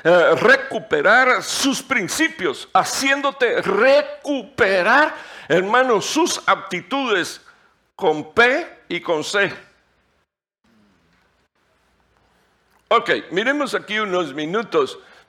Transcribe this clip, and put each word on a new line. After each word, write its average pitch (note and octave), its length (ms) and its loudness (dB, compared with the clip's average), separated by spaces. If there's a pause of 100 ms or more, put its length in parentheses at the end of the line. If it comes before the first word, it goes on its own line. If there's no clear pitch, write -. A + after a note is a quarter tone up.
eh, E3 360 6
recuperar A3 1040 2
sus - 400 -4
principios. A3 920 -4
Haciéndote C4+ 880 0
recuperar, A#3+ 1500 0 (360)
hermano, G#3 500 2
sus - 460 -2
aptitudes G3 960 -4 (560)
con D3+ 360 -2
P B3+ 540 0
y E3+ 140 -6
con D#3 240 -4
C. G3+ 280 -2 (3250)
Ok, A3 220 0 (220)
miremos B3 440 -4
aquí G#3 240 -6
unos F3+ 340 -4
minutos. D#3 640 -4 (320)